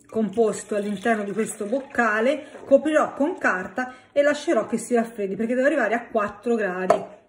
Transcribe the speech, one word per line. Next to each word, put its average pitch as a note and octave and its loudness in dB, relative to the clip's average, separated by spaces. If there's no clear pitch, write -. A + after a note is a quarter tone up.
composto G#3+ -2
all'interno G#3 -2
di G3+ -6
questo G#3+ -4
boccale, A#3 0
coprirò C#4 4
con E4 -2
carta G#3 -2
e C#4+ 4
lascerò C#4+ 2
che A#3 -2
si - -2
raffreddi G3+ -2
perché A3+ -2
deve B3+ 2
arrivare B3+ 2
a A#3 -4
quattro G#3+ -2
gradi. F#3 0
E - -2